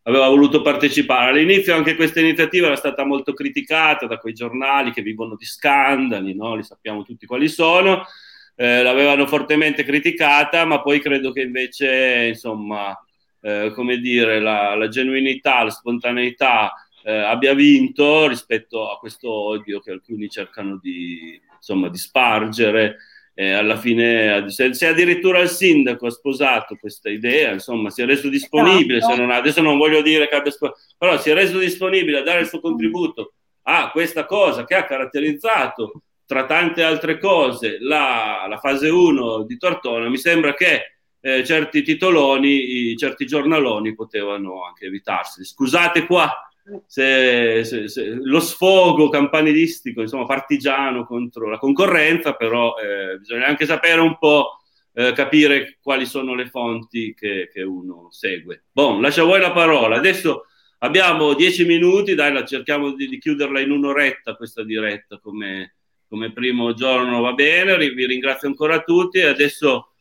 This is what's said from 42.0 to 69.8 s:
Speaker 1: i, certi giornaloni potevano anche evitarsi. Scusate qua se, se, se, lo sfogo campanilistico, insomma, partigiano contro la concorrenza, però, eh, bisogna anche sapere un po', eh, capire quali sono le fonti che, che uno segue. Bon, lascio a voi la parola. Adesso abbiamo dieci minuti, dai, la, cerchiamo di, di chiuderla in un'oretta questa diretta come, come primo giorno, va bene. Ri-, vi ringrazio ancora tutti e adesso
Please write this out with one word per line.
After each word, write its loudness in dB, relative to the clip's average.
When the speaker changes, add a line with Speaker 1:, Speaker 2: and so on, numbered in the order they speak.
Speaker 1:
i, -6
certi -6
giornaloni -2
potevano -8
anche -18
evitarsi. -8
Scusate 0
qua 2
se, 2
se, -8
se, -8
lo 2
sfogo 4
campanilistico, 0
insomma, -6
partigiano -2
contro -8
la -6
concorrenza, 2
però, 0
eh, -6
bisogna -4
anche 0
sapere 2
un 2
po', 4
eh, 0
capire 2
quali -2
sono -6
le -6
fonti -8
che, -8
che -10
uno -12
segue. -10
Bon, 0
lascio 2
a 4
voi 4
la 2
parola. 2
Adesso -2
abbiamo 2
dieci 2
minuti, 4
dai, 2
la, -4
cerchiamo -4
di, -8
di -10
chiuderla -4
in -2
un'oretta -2
questa -12
diretta -6
come, -12
come -10
primo -2
giorno, 0
va 0
bene. 2
Ri-, 0
vi -2
ringrazio -4
ancora 0
tutti 2
e 4
adesso 0